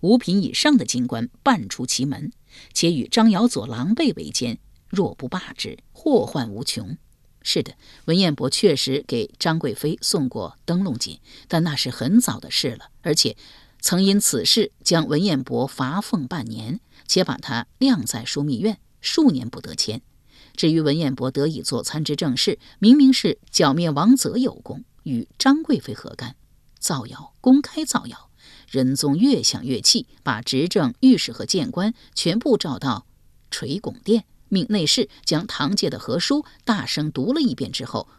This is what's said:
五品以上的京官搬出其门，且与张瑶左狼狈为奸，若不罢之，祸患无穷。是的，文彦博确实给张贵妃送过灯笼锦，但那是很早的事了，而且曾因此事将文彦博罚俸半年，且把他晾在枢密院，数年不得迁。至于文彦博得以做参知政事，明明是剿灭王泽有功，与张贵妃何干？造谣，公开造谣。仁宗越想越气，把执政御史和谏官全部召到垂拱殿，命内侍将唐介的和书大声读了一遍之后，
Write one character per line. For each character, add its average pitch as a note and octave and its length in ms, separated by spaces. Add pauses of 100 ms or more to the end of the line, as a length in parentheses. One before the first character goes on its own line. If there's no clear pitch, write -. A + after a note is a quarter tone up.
五 G#3+ 160
品 G3 260
以 - 100
上 D4 240
的 D#3 80
京 B2 220
官 A#2 220 (120)
搬 F3 280
出 - 160
其 B2+ 200
门， - 280 (400)
且 E3+ 180
与 C#3 160
张 A3+ 240
瑶 G#3 160
左 - 180
狼 C3 300
狈 C4+ 200
为 D2+ 140
奸， A#2 280 (320)
若 F3+ 260
不 B2 140
罢 - 260
之， - 240 (140)
祸 B3+ 320
患 A#2+ 240
无 G#2+ 160
穷。 A2 320 (520)
是 D3+ 140
的， - 120 (280)
文 E3 160
彦 E3 160
博 C#3+ 140
确 E3 260
实 C3 320
给 A#2 320
张 E3 180
贵 C#3+ 160
妃 D3+ 280
送 C#3+ 260
过 G2+ 380
灯 F3+ 180
笼 D#3+ 160
锦， - 180 (300)
但 - 160
那 D3 140
是 - 120
很 D#3 300
早 - 220
的 - 100
事 - 200
了， - 180 (140)
而 D#3 120
且 - 220 (420)
曾 F#3 240
因 G3 160
此 - 240
事 - 300 (100)
将 D#3+ 240
文 D3+ 160
彦 D#3 180
博 A#2+ 240
罚 C#3 360
俸 D3 260
半 D#3+ 160
年， A2+ 380 (260)
且 F#3 160
把 C#3 140
他 A#2 280 (120)
晾 B3+ 280
在 A#2 200
枢 C#3+ 180
密 C#3 160
院， G#3 200 (200)
数 D4 320
年 B2+ 180
不 - 120
得 - 140
迁。 A2 260 (560)
至 E3 120
于 D#3+ 120
文 D3+ 160
彦 C#3 180
博 B2+ 160
得 C#3 160
以 D3 140
做 B2 200
参 - 220
知 D3 140
政 C#3 180
事， - 240 (200)
明 A#3 180
明 C4+ 160
是 - 260 (100)
剿 C#3+ 240
灭 E3+ 160
王 F3+ 280
泽 - 200
有 B3+ 180
功， - 280 (200)
与 B2+ 260 (100)
张 D4 240
贵 C#4 160
妃 - 140
何 - 240
干？ - 180 (420)
造 C3 300
谣， - 320
公 C4+ 220
开 D#4 240
造 - 220
谣。 - 220 (400)
仁 C3 240
宗 C#3+ 240
越 A3+ 240
想 - 240
越 B2+ 140
气， - 260 (160)
把 A#2 200
执 C3+ 260
政 D3+ 320
御 B3+ 180
史 - 140
和 G#2+ 140
谏 E3+ 260
官 G3+ 220 (200)
全 F3 240
部 A#3+ 200
召 C#3 200
到 A#2 280 (440)
垂 C#3+ 300
拱 - 240
殿， A3 220 (240)
命 F#3 200
内 G3+ 160
侍 - 240 (140)
将 - 240
唐 E3+ 280
介 D#3+ 140
的 - 80
和 C3 220
书 C#4+ 260 (200)
大 G3 200
声 D#3 260
读 D#3 220
了 D#4+ 80
一 G#3+ 140
遍 - 160
之 - 140
后， - 340